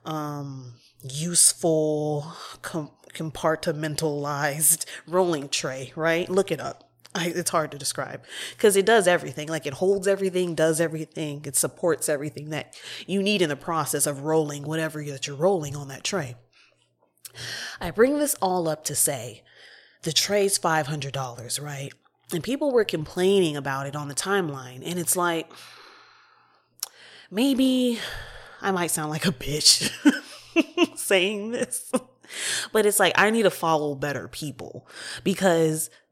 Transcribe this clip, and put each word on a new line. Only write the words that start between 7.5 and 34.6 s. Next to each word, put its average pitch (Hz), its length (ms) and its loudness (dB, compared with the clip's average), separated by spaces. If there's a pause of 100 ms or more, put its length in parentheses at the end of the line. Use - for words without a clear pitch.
hard 156 200 0
to 147 60 -14
describe 139 460 -6 (340)
'cause 208 180 6
it 196 100 4
does 220 220 6
everything. 151 400 0
Like, 160 180 -4
it 139 100 -4
holds 190 320 2
everything, 185 480 0
does 160 260 4
everything. 156 640 -4
It 143 100 -6
supports - 540 0
everything 147 400 -4
that - 260 -8 (300)
you 196 160 0
need 202 200 2
in 160 80 4
the 143 60 -2
process 147 500 -2
of 139 180 -4
rolling 151 400 0
whatever 156 400 -4
that 143 240 -8
you're 143 80 -8
rolling 151 400 0
on 143 120 -10
that 135 160 -14
tray. 135 320 -4 (1400)
I 175 120 -4
bring 262 260 6
this 294 240 2
all 185 260 2
up 156 180 -2
to 143 100 -4
say 123 480 -2 (580)
the 160 100 -4
tray's 196 460 2
five 160 300 0
hundred 143 260 -6
dollars, 123 460 -8
right? 143 340 -10 (400)
And 170 100 -2
people 285 280 0
were 240 120 6
complaining 180 720 2
about 139 320 -4
it 139 80 -8
on 147 140 -8
the 139 60 -8
timeline. 139 680 -4
And 175 140 -4
it's 165 160 0
like, 170 340 0 (1800)
maybe 254 680 2 (640)
I 196 100 -2
might 175 200 0
sound 151 200 -2
like 156 140 -4
a 165 60 2
bitch - 580 2 (680)
<laughs> - 420 0
saying 202 540 0
this, - 400 -6 (840)
but 214 120 4
it's 208 140 4
like, 185 160 6
I 202 140 6
need 226 140 2
to 190 60 8
follow 151 460 2
better 135 320 -4
people - 600 -12 (360)